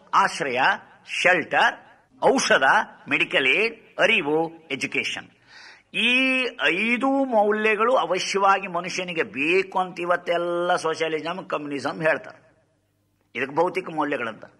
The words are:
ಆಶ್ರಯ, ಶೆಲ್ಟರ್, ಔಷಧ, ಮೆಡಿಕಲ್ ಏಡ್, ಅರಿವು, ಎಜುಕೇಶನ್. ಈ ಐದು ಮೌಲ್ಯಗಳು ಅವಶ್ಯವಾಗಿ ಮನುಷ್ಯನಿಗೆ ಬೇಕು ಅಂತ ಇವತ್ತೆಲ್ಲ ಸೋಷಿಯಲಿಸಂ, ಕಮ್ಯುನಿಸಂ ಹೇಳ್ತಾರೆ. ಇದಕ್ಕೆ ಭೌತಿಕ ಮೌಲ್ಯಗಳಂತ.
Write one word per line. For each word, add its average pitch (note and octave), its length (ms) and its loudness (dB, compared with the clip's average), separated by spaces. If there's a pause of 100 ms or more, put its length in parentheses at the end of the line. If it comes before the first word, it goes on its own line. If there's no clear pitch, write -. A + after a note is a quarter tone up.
(140)
ಆಶ್ರಯ, D#3 460 0 (460)
ಶೆಲ್ಟರ್, F3 680 2 (480)
ಔಷಧ, G3+ 380 4 (460)
ಮೆಡಿಕಲ್ D3+ 380 0
ಏಡ್, F#3+ 540 -2
ಅರಿವು, E3 680 0
ಎಜುಕೇಶನ್. C3+ 580 -6 (680)
ಈ C4 460 2 (240)
ಐದು A#3+ 600 0
ಮೌಲ್ಯಗಳು G#3+ 680 2
ಅವಶ್ಯವಾಗಿ G3 720 0
ಮನುಷ್ಯನಿಗೆ F3 560 -6
ಬೇಕು E3+ 560 0
ಅಂತ F3+ 220 -4
ಇವತ್ತೆಲ್ಲ F3 760 0
ಸೋಷಿಯಲಿಸಂ, D#3+ 680 -4
ಕಮ್ಯುನಿಸಂ D3 580 -6
ಹೇಳ್ತಾರೆ. - 480 -2 (840)
ಇದಕ್ಕೆ C3 200 -6
ಭೌತಿಕ F3 360 -2
ಮೌಲ್ಯಗಳಂತ. C3+ 540 -4 (160)